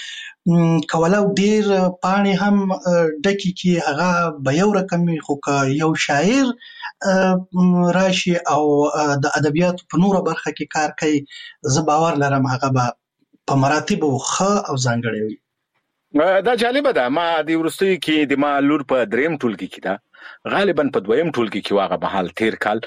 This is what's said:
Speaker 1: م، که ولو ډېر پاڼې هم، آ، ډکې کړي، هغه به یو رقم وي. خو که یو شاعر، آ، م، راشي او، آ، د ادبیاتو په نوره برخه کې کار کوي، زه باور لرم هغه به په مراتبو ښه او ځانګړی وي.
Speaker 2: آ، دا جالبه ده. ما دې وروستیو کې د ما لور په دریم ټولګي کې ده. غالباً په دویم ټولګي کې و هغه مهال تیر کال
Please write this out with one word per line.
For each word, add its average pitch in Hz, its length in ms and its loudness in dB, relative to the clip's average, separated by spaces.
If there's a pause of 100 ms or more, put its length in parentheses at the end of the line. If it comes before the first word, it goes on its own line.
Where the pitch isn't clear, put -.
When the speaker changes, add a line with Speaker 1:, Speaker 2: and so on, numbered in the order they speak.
(460)
Speaker 1:
م، 165 340 4
که 160 180 -4
ولو 180 360 2
ډېر 208 300 2 (140)
پاڼې 185 640 0
هم، 202 320 2
آ، 185 40 -6 (500)
ډکې 196 240 0
کړي، 175 380 0
هغه 170 500 0
به 135 140 -2
یو 202 200 2
رقم 185 280 0
وي. 170 180 0
خو 143 160 -4
که 139 320 -2
یو 151 280 0
شاعر، 180 500 2 (640)
آ، 185 260 2 (180)
م، 180 320 4
راشي 185 500 2
او، 147 520 2
آ، 147 280 0
د 139 100 0 (100)
ادبیاتو 160 560 0
په 175 60 -2
نوره 190 220 4
برخه 160 320 -4
کې 147 180 -8
کار 151 200 -2
کوي، 151 360 -2 (380)
زه 131 180 0
باور 160 340 2
لرم 139 320 0
هغه 131 220 -2
به 127 240 0 (540)
په 143 80 0
مراتبو 151 640 0
ښه 190 520 -2
او 147 60 -4
ځانګړی 117 460 -2
وي. 107 160 -6 (840)
Speaker 2:
آ، 190 160 2
دا 233 160 0
جالبه 247 360 0
ده. 127 180 0
ما 165 320 0
دې 151 100 -2
وروستیو 165 440 0
کې 156 300 0
د 135 80 -2
ما 143 260 0
لور 143 240 2
په 127 220 0
دریم 131 300 0
ټولګي 101 320 -4
کې - 120 -16
ده. 95 220 -6 (460)
غالباً 151 420 0
په 120 100 -2
دویم 120 300 0
ټولګي 107 320 -4
کې - 100 -6
و 101 80 2
هغه 90 220 -2
مهال 90 260 -4
تیر 110 280 -4
کال 110 320 -2